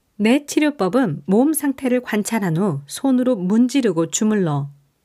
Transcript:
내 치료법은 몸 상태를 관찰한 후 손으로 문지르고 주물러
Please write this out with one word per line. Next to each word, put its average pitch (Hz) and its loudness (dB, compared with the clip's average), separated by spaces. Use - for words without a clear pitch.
내 247 0
치료법은 233 0
몸 247 4
상태를 262 -2
관찰한 208 -2
후 165 -2
손으로 254 0
문지르고 202 0
주물러 170 0